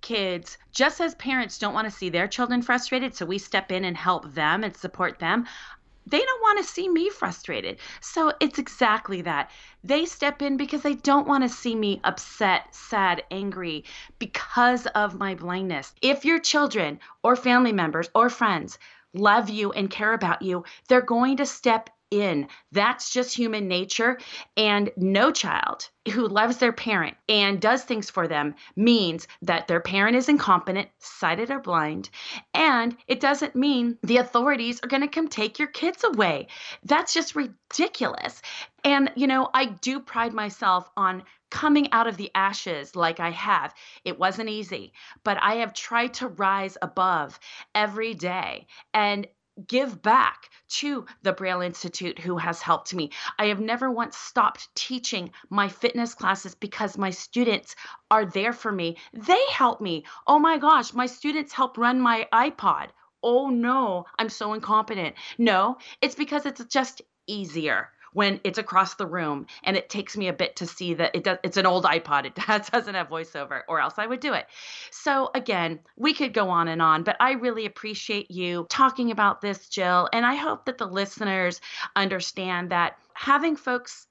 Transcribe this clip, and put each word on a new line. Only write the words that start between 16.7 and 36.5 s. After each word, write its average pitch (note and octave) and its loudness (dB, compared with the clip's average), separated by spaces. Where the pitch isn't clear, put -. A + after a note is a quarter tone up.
or A#3+ 8
family B3 4
members E3 0
or A#3+ 4
friends G3+ 0
love G#3 4
you G#3+ -2
and G3 -2
care G#3+ 0
about G3+ 0
you, F3+ -4
they're B3+ 8
going B3 2
to C#4 0
step A3+ 0
in. F3+ 0
That's A3 0
just B3 -2
human G#3+ -2
nature. G3 0
And G#3 2
no G3 4
child - -4
who A3 0
loves G#3+ 2
their A#3+ 4
parent G3+ -2
and G3+ 4
does A#3+ 4
things A3 -4
for F3 -2
them D3 -2
means G3 4
that E3+ -2
their E3+ 2
parent G3 2
is B3+ 2
incompetent, G3 2
sighted, G3 -4
or C#4 -4
blind. E3+ -4
And A#3+ 2
it B3+ -2
doesn't C#4+ 0
mean B3 2
the A3+ 4
authorities A#3+ 2
are B3 -8
gonna C#4 0
come D#4 -2
take A3 -4
your G3 0
kids - -4
away. G3+ 2